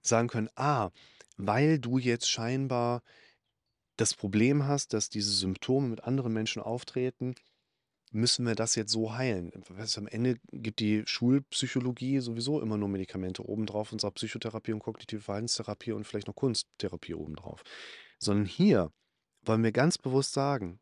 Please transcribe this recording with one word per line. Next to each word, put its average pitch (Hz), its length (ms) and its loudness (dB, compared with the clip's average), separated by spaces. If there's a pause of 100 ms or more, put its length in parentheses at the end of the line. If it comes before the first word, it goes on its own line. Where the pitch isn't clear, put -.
sagen 117 260 4
können, 113 280 -2
„Ah, 127 340 0 (460)
weil 135 420 4
du 120 200 2
jetzt 123 300 2
scheinbar 123 720 0 (960)
das - 180 2
Problem 120 500 4
hast, 143 280 0
dass 107 160 0
diese 101 220 -2
Symptome 101 580 0
mit 113 140 -6
anderen 123 300 0
Menschen 110 280 -2
auftreten, 127 760 -4 (760)
müssen 120 360 2
wir 113 100 0
das 110 180 0
jetzt 107 160 -2
so 110 240 0
heilen.“ 110 380 -2 (160)
Weißt 101 280 -6
du, 107 40 -8
am 104 80 -8
Ende 120 300 0 (140)
gibt 110 280 -6
die 107 260 2
Schulpsychologie 127 1120 0
sowieso 120 420 -2
immer 107 160 -2
nur 101 120 0
Medikamente 95 600 -4
obendrauf 107 440 -2
und 110 80 -6
sagt 101 160 -2
Psychotherapie 110 560 -6
und 107 80 -4
kognitive 110 400 -8
Verhaltenstherapie 107 720 -4
und 104 140 -6
vielleicht 101 200 -6
noch 104 80 -8
Kunsttherapie 101 800 -4
obendrauf. 78 480 -10 (560)
Sondern 104 280 2
hier 113 440 4 (560)
wollen 113 160 4
wir 113 100 4
ganz 135 260 4
bewusst 135 340 0
sagen 127 500 -2